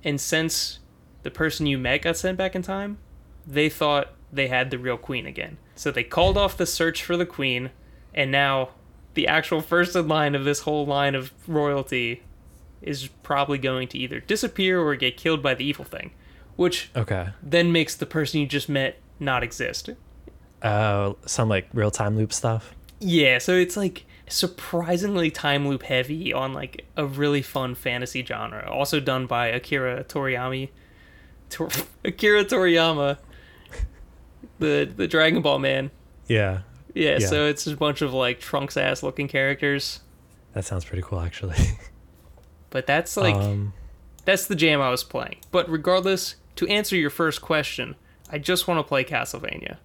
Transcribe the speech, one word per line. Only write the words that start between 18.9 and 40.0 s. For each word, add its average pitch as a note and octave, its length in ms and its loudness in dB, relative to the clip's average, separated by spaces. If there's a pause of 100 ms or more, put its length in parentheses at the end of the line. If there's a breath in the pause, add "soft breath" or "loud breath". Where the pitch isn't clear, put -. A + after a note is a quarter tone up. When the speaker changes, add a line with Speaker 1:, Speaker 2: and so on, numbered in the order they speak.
Speaker 1:
not C3 220 0
exist. - 480 -6 (720)
Speaker 2:
Oh, G#2 540 2 (100)
some, A#2 220 0
like, G2 240 2
real-time G#2+ 440 0
loop G#2+ 160 0
stuff? A2+ 420 -2 (260)
Speaker 1:
Yeah, D3+ 380 6
so F3+ 160 2
it's, F3+ 220 4
like, G3 280 -2 (240 loud breath)
surprisingly F3 1000 0
time C#3+ 380 0
loop C#3 160 -2
heavy C3 480 -2
on, C3 200 -2
like, - 320 -10 (120)
a D3+ 80 0
really C#3+ 380 2
fun B2+ 320 -4
fantasy B2 500 -4
genre. A2 460 -8
Also C#3 300 0
done C3 260 0
by A#2+ 220 0
Akira B2+ 560 -2
Toriyama. C3 640 -4 (840 soft breath)
Tor-, - 180 -6 (180)
<laughs> - 180 -20
Akira G#3 400 4
Toriyama. E3 760 4 (1400 loud breath)
The, D3 360 2
the F#3+ 140 -2
Dragon D#3+ 340 4
Ball C#3+ 160 2
man. C3+ 320 0 (360)
Speaker 2:
Yeah. G2+ 340 2 (340)
Speaker 1:
Yeah, - 240 2
Speaker 2:
Yeah. G#2 80 4
Speaker 1:
so D3 200 2
it's D3 200 -2
a D3+ 100 -4
bunch D3 260 0
of, C#3 100 0
like, B2 280 0
Trunks-ass C#3 640 -2
looking C#3 260 -4
characters. C#3 720 0 (520)